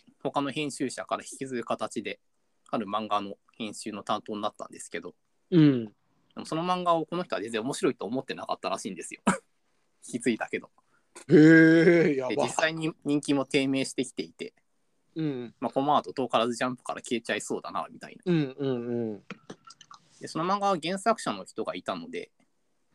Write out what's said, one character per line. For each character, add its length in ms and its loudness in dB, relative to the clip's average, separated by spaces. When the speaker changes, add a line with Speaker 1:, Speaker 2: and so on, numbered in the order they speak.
Speaker 1:
他 200 -2
の 100 -4
編 200 -4
集 180 -4
者 160 -10
か 100 -4
ら 80 -4
引 140 -18
き 100 -10
継 80 -8
ぐ 80 -4
形 400 -6
で、 160 -10
あ 80 -4
る 80 -4
漫 220 -4
画 140 0
の 160 -10
編 160 -8
集 200 -10
の 100 -10
担 180 -2
当 140 -10
に 60 -8
な 80 -2
っ 60 -16
た 120 -12
ん 40 -20
で 80 -18
す 120 -16
け 80 -8
ど、 160 -14
Speaker 2:
う 80 6
ん。 260 6
Speaker 1:
で 60 -14
も 100 -12
そ 100 -10
の 80 -4
漫 200 -2
画 120 4
を 100 0
こ 100 -6
の 80 -2
人 100 -10
は 80 -4
全 80 -8
然 120 -4
面 120 -4
白 160 0
い 60 0
と 100 -8
思 160 -4
っ 40 -8
て 100 -8
な 100 -12
か 100 -4
っ 40 -10
た 100 -6
ら 80 -4
し 120 -8
い 20 -8
ん 40 -10
で 80 -12
す 120 -16
よ。 100 -18
<laughs> 160 0
引 80 -16
き 60 -4
継 120 0
い 60 0
だ 120 -6
け 100 -6
ど。 100 -18
Speaker 2:
へ 840 10
え、 40 0
や 100 -2
ば。 100 -2
Speaker 1:
で、 80 0
実 60 -2
際 260 0
に 180 -4
人 180 2
気 120 0
も 120 2
低 220 2
迷 180 0
し 80 -8
て 120 -2
き 60 -12
て 100 -8
い 100 -10
て、 220 -12
Speaker 2:
う 80 -4
ん。 360 -6
Speaker 1:
ま 100 -2
あ、 20 -16
こ 100 0
の 160 4
後 160 -4
遠 160 -4
か 80 2
ら 100 2
ず 60 -2
ジ 100 -4
ャ 60 0
ン 60 -6
プ 80 -16
か 100 -6
ら 80 -12
消 160 -4
え 40 -6
ち 100 -4
ゃ 40 0
い 60 -4
そ 160 -6
う 40 -8
だ 100 -10
な、 180 -6
み 100 -20
た 100 -16
い 140 -18
な。 80 0
Speaker 2:
う 40 4
ん、 200 0
う 120 -4
ん、 200 -2
う 280 -2
ん。 80 -14
Speaker 1:
で、 60 -12
そ 100 -8
の 80 -2
漫 140 0
画 80 0
は 120 2
原 200 -4
作 200 0
者 140 -4
の 100 -10
人 200 -8
が 100 -6
い 80 -8
た 140 -4
の 160 -10
で、 180 -10